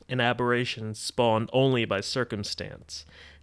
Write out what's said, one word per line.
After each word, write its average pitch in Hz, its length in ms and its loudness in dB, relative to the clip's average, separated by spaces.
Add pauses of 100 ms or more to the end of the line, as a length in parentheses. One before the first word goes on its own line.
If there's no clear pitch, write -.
an 127 100 -2
aberration 120 760 0
spawned 113 580 2
only 131 320 4
by 101 160 0
circumstance, - 1040 -6 (380)